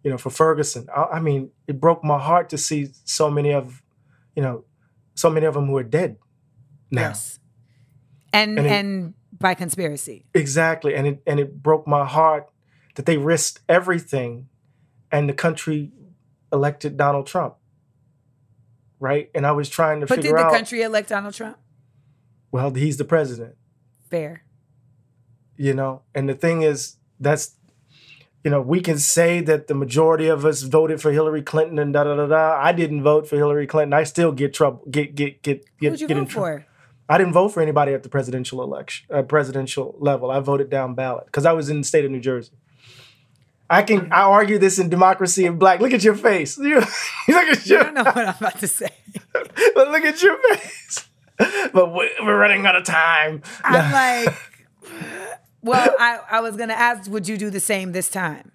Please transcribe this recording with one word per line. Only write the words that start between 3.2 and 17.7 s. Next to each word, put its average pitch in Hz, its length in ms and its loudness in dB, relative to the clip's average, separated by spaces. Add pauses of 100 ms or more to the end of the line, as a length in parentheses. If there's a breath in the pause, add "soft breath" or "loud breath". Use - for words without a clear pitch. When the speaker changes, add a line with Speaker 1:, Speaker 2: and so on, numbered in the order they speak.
Speaker 1:
many 147 240 0
of, 127 300 -6 (520)
you 151 60 -4
know, 131 240 -6 (480)
so - 160 0
many 156 160 0
of 151 80 -2
them 143 140 -2
who 139 100 -2
are 127 60 -4
dead 123 340 -4 (720)
now. 117 200 -4
Speaker 2:
Yes. - 300 -14 (920)
And, 214 240 0
Speaker 1:
And - 100 0
it 208 40 2
Speaker 2:
and 196 420 -4 (260)
by 180 140 0
conspiracy. 156 800 -8
Speaker 1:
Exactly. 156 640 0
And 139 100 -2
it, 143 220 -4
and 147 120 0
it 139 220 -6
broke 156 260 2
my 143 180 0
heart 151 440 0 (460)
that 135 100 -10
they 165 120 2
risked 151 420 -2 (100)
everything 151 760 -2 (640)
and 147 180 0
the 139 40 -6
country 151 580 -4 (600)
elected 143 460 -2
Donald 139 300 0
Trump. 170 260 -4 (1500)